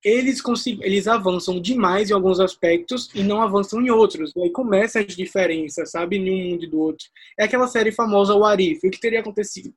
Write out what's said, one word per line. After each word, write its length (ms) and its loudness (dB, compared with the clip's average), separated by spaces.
eles 380 2
consi-, 400 -4
eles 260 0
avançam 540 0
demais 480 0
em 40 2
alguns 260 2
aspectos 720 0
e 80 -4
não 180 0
avançam 420 0
em 100 2
outros. 440 2
E 60 -4
aí 80 2
começa 500 0
as 160 -4
diferenças, 760 -4
sabe? 260 -4
Em 100 -2
um 220 -2
mundo 140 -4
e 40 -12
do 120 -2
outro. 260 -4
É 40 2
aquela 240 0
série 240 0
famosa, 420 2
What 300 4
If? 200 -2
O 60 2
que 100 -8
teria 200 -2
acontecido? 580 -8